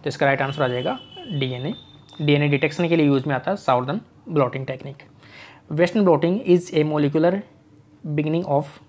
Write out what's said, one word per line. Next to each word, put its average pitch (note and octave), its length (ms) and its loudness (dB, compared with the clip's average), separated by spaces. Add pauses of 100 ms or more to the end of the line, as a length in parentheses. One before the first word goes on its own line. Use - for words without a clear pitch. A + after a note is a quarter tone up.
तो D3 60 -4
इसका C#3+ 160 -2
राइट C3+ 160 2
आंसर C#3+ 220 -4
आ C3 40 0
जाएगा B2+ 320 -4 (300)
डीएनए। C3+ 440 -4 (480)
डीएनए D3 260 2
डिटेक्शन D#3 400 0
के E3+ 80 2
लिए D#3 100 4
यूज़ C#3 220 2
में C#3 80 -2
आता C3 160 -4
है G3+ 60 -4
साउदर्न C3+ 440 -2 (280)
ब्लॉटिंग C3+ 360 -2
टेक्निक। C3+ 380 -12 (680)
Western F3 340 2
blotting E3+ 320 4 (120)
is F3 240 4
a D#3 100 2
molecular D3+ 480 2 (840)
beginning D#3 360 -2
of C#3+ 140 0 (240)